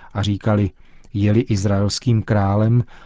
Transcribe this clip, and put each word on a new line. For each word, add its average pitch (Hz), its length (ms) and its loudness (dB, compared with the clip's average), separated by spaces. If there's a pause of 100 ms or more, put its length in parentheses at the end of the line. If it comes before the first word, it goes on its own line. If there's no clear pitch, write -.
(120)
a 98 100 -4
říkali: 101 480 0 (420)
„Je-li 104 280 2
izraelským 101 840 -2
králem, 107 600 0 (220)